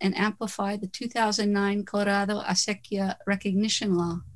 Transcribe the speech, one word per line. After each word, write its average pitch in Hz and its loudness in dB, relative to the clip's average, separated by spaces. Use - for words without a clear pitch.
and 196 2
amplify 208 -2
the 202 -6
two 233 -8
thousand 214 2
nine 202 2
Colorado 202 0
Acequia 196 -2
Recognition 202 2
Law. 170 0